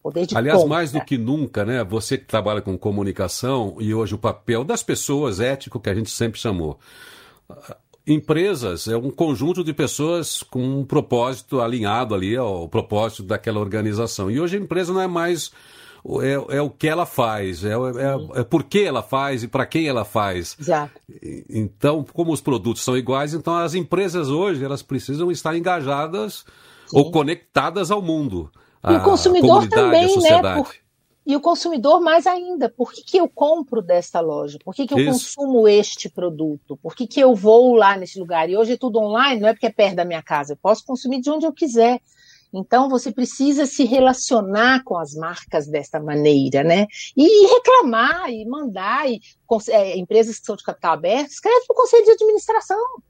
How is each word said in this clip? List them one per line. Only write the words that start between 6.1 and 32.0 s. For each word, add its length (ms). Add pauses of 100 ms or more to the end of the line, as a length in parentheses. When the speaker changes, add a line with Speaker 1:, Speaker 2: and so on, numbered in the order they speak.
Speaker 2:
chamou. 400 (1300)
Empresas 800
é 80
um 160
conjunto 520
de 100
pessoas 680
com 220
um 220
propósito 760
alinhado 540
ali 200
ao 320
propósito 560
daquela 360
organização. 720
E 80
hoje 180
a 20
empresa 340
não 80
é 60
mais 440 (520)
o, 180
é, 120 (160)
é 120
o 80
que 180
ela 180
faz, 580
é, 100
é, 0
Speaker 1:
Sim. 600
Speaker 2:
é 80
por 200
que 200
ela 200
faz 400
e 40
pra 180
quem 200
ela 200
faz. 540
Speaker 1:
Exato. 340 (160)
Speaker 2:
E, 400
então, 540 (100)
como 180
os 100
produtos 420
são 140
iguais, 360
então 220
as 200
empresas 540
hoje, 340
elas 180
precisam 480
estar 260
engajadas 920 (420)
Speaker 1:
Sim. 100
Speaker 2:
ou 140
conectadas 800
ao 100
mundo, 480 (340)
Speaker 1:
E 100
o 20
Speaker 2:
à 60
Speaker 1:
consumidor 480
Speaker 2:
comunidade, 320
à 40
Speaker 1:
também, 180
né? 100
Speaker 2:
sociedade. 500
Speaker 1:
Por-, 120 (520)
e 80
o 60
consumidor 600